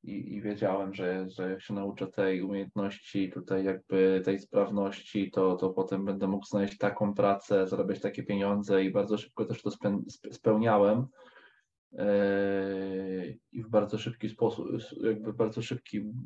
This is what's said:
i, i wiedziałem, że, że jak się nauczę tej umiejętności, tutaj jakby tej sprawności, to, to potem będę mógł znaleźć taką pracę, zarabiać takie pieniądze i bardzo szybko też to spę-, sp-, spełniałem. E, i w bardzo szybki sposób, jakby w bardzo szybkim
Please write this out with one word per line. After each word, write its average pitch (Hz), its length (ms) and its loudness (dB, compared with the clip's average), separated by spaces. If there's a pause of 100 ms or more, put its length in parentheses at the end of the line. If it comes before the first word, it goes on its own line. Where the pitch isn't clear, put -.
i, - 320 -8
i 104 80 -6
wiedziałem, 98 520 -2
że, 92 360 -4
że 92 200 -4
jak 95 120 -6
się 104 120 -8
nauczę 98 320 -4
tej 95 360 0
umiejętności, 98 880 -4
tutaj 95 340 -2
jakby 95 600 4
tej 98 140 2
sprawności, 98 920 0
to, 92 260 2
to 92 140 0
potem 95 340 -2
będę 98 220 -2
mógł 98 200 -2
znaleźć 101 320 0
taką 101 360 0
pracę, 98 520 4
zarabiać 95 340 0
takie - 220 -4
pieniądze 98 640 2
i 92 60 2
bardzo 104 280 2
szybko - 260 -6
też - 180 -6
to 107 80 -2
spę-, 101 320 -2 (120)
sp-, - 180 -16
spełniałem. 110 760 4 (920)
E, 101 80 0 (1500)
i 120 100 -8
w 110 60 -12
bardzo 107 300 2
szybki - 300 -6
sposób, - 380 -2 (360)
jakby 107 300 0
w - 40 -10
bardzo 110 260 0
szybkim 107 500 -6 (140)